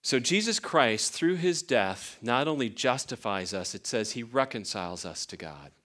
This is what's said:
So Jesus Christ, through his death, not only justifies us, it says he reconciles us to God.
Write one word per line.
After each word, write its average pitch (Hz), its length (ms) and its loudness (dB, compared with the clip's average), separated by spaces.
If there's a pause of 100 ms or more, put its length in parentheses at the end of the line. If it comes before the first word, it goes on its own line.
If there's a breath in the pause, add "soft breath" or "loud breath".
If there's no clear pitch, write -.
So 131 140 4
Jesus 208 400 2
Christ, 117 540 4
through 175 240 2
his 170 260 0
death, 98 580 0
not 127 260 2
only 139 220 0
justifies 101 880 -2
us, 92 180 -4
it - 140 -10
says 110 240 0
he 120 100 -6
reconciles 110 800 -2
us 82 220 -8
to 98 100 -14
God. 73 360 -14 (140)